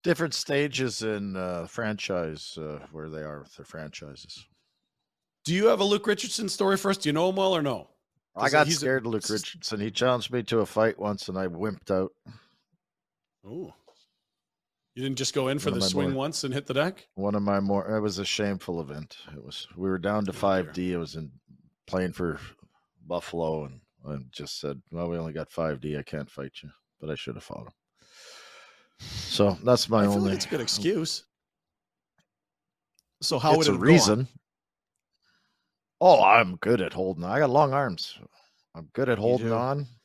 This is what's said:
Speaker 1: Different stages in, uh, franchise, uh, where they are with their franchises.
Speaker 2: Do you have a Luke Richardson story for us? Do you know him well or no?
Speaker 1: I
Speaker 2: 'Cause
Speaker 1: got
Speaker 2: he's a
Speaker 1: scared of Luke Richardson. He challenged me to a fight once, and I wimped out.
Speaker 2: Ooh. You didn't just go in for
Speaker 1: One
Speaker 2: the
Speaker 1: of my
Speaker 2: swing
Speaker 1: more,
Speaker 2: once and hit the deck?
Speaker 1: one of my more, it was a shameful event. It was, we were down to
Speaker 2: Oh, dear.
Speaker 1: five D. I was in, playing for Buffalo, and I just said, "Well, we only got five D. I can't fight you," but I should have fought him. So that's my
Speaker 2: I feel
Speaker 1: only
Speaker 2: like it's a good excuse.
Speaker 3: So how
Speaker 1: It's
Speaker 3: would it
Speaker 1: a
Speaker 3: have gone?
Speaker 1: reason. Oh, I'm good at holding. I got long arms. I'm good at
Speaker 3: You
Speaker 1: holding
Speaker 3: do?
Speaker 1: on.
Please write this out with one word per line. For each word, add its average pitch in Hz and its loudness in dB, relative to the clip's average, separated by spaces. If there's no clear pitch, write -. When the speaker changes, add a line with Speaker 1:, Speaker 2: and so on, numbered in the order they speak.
Speaker 1:
Different 165 0
stages 131 -2
in, 101 -4
uh, 90 -6
franchise, 92 -4
uh, 76 -10
where 78 -12
they 78 -10
are 76 -10
with - -20
their 71 -20
franchises. - -16
Speaker 2:
Do 160 -2
you 202 4
have 226 6
a 196 4
Luke 202 0
Richardson 208 -2
story 196 2
for 196 0
us? 196 0
Do 151 -2
you 147 0
know 170 2
him 190 -2
well 190 2
or 156 0
no? 117 -4
Speaker 1:
I 101 -4
Speaker 2:
'Cause 139 4
Speaker 1:
got 147 6
Speaker 2:
he's 165 0
a - -4
Speaker 1:
scared 131 0
of 120 -2
Luke 101 -4
Richardson. 104 -6
He 104 -4
challenged 123 0
me 123 -2
to 113 0
a 101 2
fight 110 2
once, 104 -4
and 92 -6
I 95 -2
wimped 90 -6
out. 95 0
Speaker 2:
Ooh. 135 -12
You 127 -8
didn't 135 -4
just 131 -4
go 131 2
in 139 -2
for 143 -2
Speaker 1:
One 120 0
Speaker 2:
the - 2
Speaker 1:
of - 2
my - 0
Speaker 2:
swing 139 0
Speaker 1:
more, 131 -2
Speaker 2:
once 151 -4
and 131 -4
hit 139 -4
the 135 -6
deck? 160 0
Speaker 1:
one 101 -2
of 101 0
my 101 2
more, 101 0
it 107 0
was 101 -2
a 98 -4
shameful 95 -2
event. 73 -12
It 65 -18
was, - -14
we 92 -2
were 92 0
down 104 0
to 95 -4
Speaker 2:
Oh, - -10
dear. - -12
Speaker 1:
five 95 2
D. 90 -2
I - -2
was 82 -6
in, 76 -10
playing 92 -2
for - -4
Buffalo, 80 -4
and 65 -18
I 73 -8
just - -12
said, 71 -8
"Well, 85 -6
we 85 -4
only 82 -8
got 78 -8
five 78 -4
D. 76 -6
I 69 -8
can't 73 -10
fight 69 -14
you," 73 -18
but 76 -12
I 71 -6
should - -12
have - -16
fought - -16
him. - -20
So - -2
that's 120 2
my 110 2
Speaker 2:
I 101 4
feel 101 2
Speaker 1:
only 101 2
Speaker 2:
like 95 0
it's - -4
a - -16
good 139 -2
excuse. 160 -2
Speaker 3:
So 143 0
how 151 4
Speaker 1:
It's 156 8
Speaker 3:
would 156 4
it - 6
Speaker 1:
a 98 4
Speaker 3:
have 90 0
gone? 117 6
Speaker 1:
reason. 127 8
Oh, 170 10
I'm 98 8
good 107 2
at 87 -4
holding. 92 -2
I 117 0
got 143 4
long 135 4
arms. 127 -4
I'm 82 -16
good 127 0
at 113 2
Speaker 3:
You 101 -4
Speaker 1:
holding 117 2
Speaker 3:
do? 113 0
Speaker 1:
on. 131 0